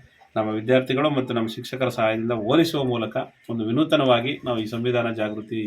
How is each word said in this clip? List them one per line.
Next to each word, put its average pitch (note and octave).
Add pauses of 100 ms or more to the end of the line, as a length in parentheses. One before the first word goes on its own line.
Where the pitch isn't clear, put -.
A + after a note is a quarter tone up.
(360)
ನಮ್ಮ A2
ವಿದ್ಯಾರ್ಥಿಗಳು B2+
ಮತ್ತು C3
ನಮ್ಮ A2+
ಶಿಕ್ಷಕರ B2
ಸಹಾಯದಿಂದ A2+
ಓದಿಸುವ C#3
ಮೂಲಕ A2+ (340)
ಒಂದು A2+
ವಿನೂತನವಾಗಿ C3+
ನಾವು A#2+
ಈ G#2+
ಸಂವಿಧಾನ A#2
ಜಾಗೃತಿ G#2+